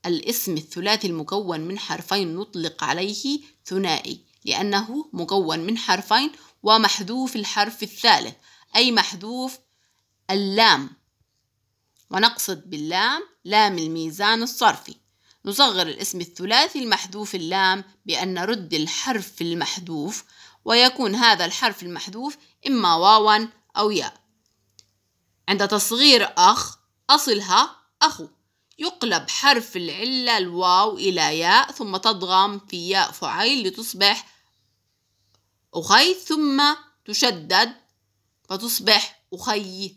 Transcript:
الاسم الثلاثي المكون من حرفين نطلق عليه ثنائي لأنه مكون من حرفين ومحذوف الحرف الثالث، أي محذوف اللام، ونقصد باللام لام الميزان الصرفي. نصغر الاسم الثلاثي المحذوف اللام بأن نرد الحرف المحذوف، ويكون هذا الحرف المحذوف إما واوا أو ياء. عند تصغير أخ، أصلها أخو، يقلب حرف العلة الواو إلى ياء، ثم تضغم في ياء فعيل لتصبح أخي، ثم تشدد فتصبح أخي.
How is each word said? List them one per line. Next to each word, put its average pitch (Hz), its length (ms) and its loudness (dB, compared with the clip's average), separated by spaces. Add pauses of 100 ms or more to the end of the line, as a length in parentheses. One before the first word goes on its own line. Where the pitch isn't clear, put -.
الاسم 180 520 -2
الثلاثي 196 500 -4
المكون 170 520 -6
من 185 200 -8
حرفين 180 560 -6
نطلق 165 480 -8
عليه 202 560 -4 (260)
ثنائي 185 600 -4 (200)
لأنه 220 680 -4
مكون 170 460 -2
من 208 180 -4
حرفين 226 540 0 (320)
ومحذوف 220 720 2
الحرف 214 480 -4
الثالث، 147 520 0 (400)
أي 247 160 4
محذوف 226 680 -4 (720)
اللام، 196 580 4 (1200)
ونقصد 190 600 0
باللام 185 520 -2 (220)
لام 202 340 2
الميزان 165 640 -2
الصرفي. - 520 0 (500)
نصغر 196 420 2
الاسم 180 340 -8
الثلاثي 226 580 0
المحذوف 202 560 -4
اللام 185 480 0 (220)
بأن 175 280 -4
نرد 180 400 -4
الحرف 185 680 -4
المحذوف، 170 840 -6 (420)
ويكون 240 500 4
هذا 220 300 4
الحرف 190 380 -4
المحذوف 190 540 -10 (300)
إما 202 280 2
واوا 214 520 6 (300)
أو 214 140 0
ياء. 143 300 -4 (1300)
عند 196 180 0
تصغير 226 680 4
أخ، 202 420 4 (300)
أصلها 226 680 2 (260)
أخو، - 260 0 (520)
يقلب 240 500 -4
حرف 247 480 0
العلة 226 600 -4
الواو 185 600 2
إلى 160 420 0
ياء، 190 320 4
ثم 196 260 -8
تضغم 196 640 0
في 180 300 -10
ياء 190 220 0
فعيل 208 560 -2
لتصبح 202 600 0 (1500)
أخي، 233 400 4
ثم 294 600 0 (300)
تشدد 208 680 0 (760)
فتصبح 202 760 -2 (100)
أخي. 196 640 -6